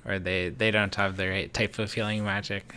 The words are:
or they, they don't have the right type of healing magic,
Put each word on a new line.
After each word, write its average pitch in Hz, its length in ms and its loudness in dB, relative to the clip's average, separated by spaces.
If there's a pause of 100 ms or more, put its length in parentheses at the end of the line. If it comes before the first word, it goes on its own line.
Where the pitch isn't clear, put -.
or 98 120 0
they, 90 320 0
they 107 200 2
don't 104 240 4
have 95 220 2
the 95 120 0
right 95 240 -2
type - 260 0
of 107 140 -2
healing 107 320 0
magic, 101 520 -4